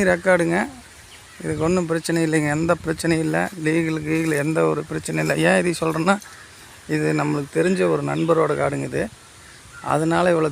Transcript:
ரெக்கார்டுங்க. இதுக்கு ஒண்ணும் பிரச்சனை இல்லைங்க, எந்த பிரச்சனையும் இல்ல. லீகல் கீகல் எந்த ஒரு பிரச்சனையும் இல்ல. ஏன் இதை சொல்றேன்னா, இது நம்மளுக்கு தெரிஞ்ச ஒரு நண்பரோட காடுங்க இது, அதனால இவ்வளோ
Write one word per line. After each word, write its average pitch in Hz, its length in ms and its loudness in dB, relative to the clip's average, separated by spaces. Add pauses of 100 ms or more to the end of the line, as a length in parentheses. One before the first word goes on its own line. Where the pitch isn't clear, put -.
(120)
ரெக்கார்டுங்க. 170 460 2 (840)
இதுக்கு 156 240 -2
ஒண்ணும் 175 240 0
பிரச்சனை 165 360 0
இல்லைங்க, 156 300 2
எந்த 165 160 2 (120)
பிரச்சனையும் 160 420 0
இல்ல. 160 120 0 (280)
லீகல் 160 400 0
கீகல் 160 380 0
எந்த 160 160 0 (100)
ஒரு 156 100 -2 (100)
பிரச்சனையும் 156 360 -4
இல்ல. 151 100 0 (140)
ஏன் 190 120 4
இதை 175 100 0 (100)
சொல்றேன்னா, 165 340 0 (800)
இது 151 120 0 (140)
நம்மளுக்கு 147 380 -2
தெரிஞ்ச 185 220 2 (140)
ஒரு 147 160 -2
நண்பரோட 160 520 2
காடுங்க 139 280 -2
இது, 151 140 -2 (880)
அதனால 165 400 2
இவ்வளோ 156 180 0